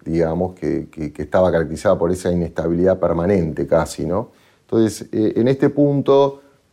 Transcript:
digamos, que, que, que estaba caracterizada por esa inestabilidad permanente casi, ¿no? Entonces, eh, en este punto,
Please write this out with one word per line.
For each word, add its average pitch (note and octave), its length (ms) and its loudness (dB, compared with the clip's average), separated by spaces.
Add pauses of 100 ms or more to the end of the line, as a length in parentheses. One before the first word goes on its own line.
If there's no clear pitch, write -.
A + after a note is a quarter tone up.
digamos, E2 520 -2
que, D2+ 340 -4
que, D2+ 240 -10
que - 80 -10
estaba F#2 320 2
caracterizada E2 440 0
por E2+ 140 0
esa F2+ 220 -2
inestabilidad F2 640 0
permanente E2 680 0
casi, D#2+ 400 -2
¿no? F#2+ 260 -4 (340)
Entonces, A2 480 0
eh, G#2+ 240 0
en A#2 100 2
este C3+ 220 2
punto, C#3 720 2 (320)